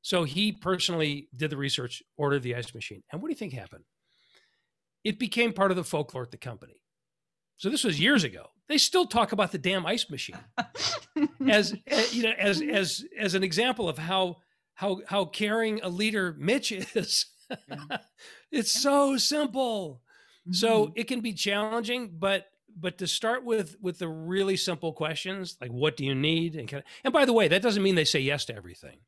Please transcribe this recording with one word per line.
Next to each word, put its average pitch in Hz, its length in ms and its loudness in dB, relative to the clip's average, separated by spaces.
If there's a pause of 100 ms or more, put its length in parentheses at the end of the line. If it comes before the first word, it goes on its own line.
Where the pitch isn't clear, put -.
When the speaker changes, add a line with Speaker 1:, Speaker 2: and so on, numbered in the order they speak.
Speaker 1:
So 180 220 0
he 180 280 0
personally 170 840 -2
did 147 160 -4
the 147 60 -6
research, 135 440 -4 (140)
ordered 143 280 0
the 120 120 -4
ice 120 180 -8
machine. 104 380 -12
And 165 100 -8
what 294 60 -8
do 349 60 -4
you - 40 -8
think 170 160 -8
happened? - 300 -14 (1200)
It 214 160 -2
became 233 340 0
part 190 180 2
of 180 60 2
the 175 60 -4
folklore 131 400 -4
at 120 80 -12
the - 60 -18
company. - 440 -14 (760)
So 190 120 -2
this 277 140 0
was 165 160 2
years 220 240 6
ago. 92 240 -6 (220)
They 294 80 2
still - 300 4
talk 220 240 0
about 202 200 0
the 190 60 -6
damn 180 280 -2
ice - 240 -2
machine - 280 -10 (200)
Speaker 2:
<laughs> - 920 -2
Speaker 1:
as, 208 240 4 (180)
uh, 254 200 4
you 233 120 -2
know, 220 140 2
as, 202 240 2
as, 202 440 0 (120)
as 196 160 0
an 190 100 2
example 196 460 0
of 156 80 -4
how, 180 400 0 (380)
how, 196 320 -2
how 196 180 2
caring 214 560 0
a 185 80 -6
leader 190 480 0
Mitch 226 340 0
is. - 600 -2
<laughs> - 40 -20 (340)
Speaker 2:
Yeah. 147 280 -8 (540)
Speaker 1:
It's 254 240 0
Speaker 2:
Yeah. - 60 0
Speaker 1:
so 277 360 4
simple. 233 840 -2 (500)
So 180 360 4
Speaker 2:
Mm-hmm. 160 100 -10
Speaker 1:
it 226 100 -4
can 214 140 -2
be 214 100 -2
challenging, 220 880 -2
but, 196 280 0 (300)
but 175 200 -6
to 180 100 -4
start 247 380 0
with, 208 360 -2
with 180 180 -4
the 170 100 -4
really 185 480 0
simple 165 340 -2
questions, 170 680 -6
like, 123 100 -10
"What 147 240 2
do 147 80 -6
you 135 100 0
need?" 160 440 2
And 120 100 -10
kind 139 160 -10
of, - 60 -20 (160)
and 262 80 0
by 285 100 8
the 254 80 6
way, 220 160 8
that 180 140 4
doesn't 208 200 2
mean 190 140 4
they 160 80 4
say 147 160 2
yes 139 260 0
to 117 100 -10
everything. 87 420 -18 (100)